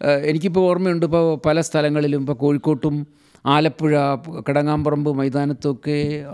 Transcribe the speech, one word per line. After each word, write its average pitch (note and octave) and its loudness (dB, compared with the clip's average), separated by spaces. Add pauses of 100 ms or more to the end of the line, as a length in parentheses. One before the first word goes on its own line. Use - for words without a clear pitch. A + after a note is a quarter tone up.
ഏഹ്, C#3+ 2
എനിക്കിപ്പോൾ D#3+ 0
ഓർമ്മയുണ്ട്, F3+ 2
ഇപ്പോൾ E3 2
പല D#3 2
സ്ഥലങ്ങളിലും, D3 0
ഇപ്പോൾ C#3 -4
കോഴിക്കോട്ടും D3 0 (380)
ആലപ്പുഴ D3+ 2 (460)
കിടങ്ങാമ്പറമ്പ് D3 0
മൈതാനത്തൊക്കെ C#3+ -2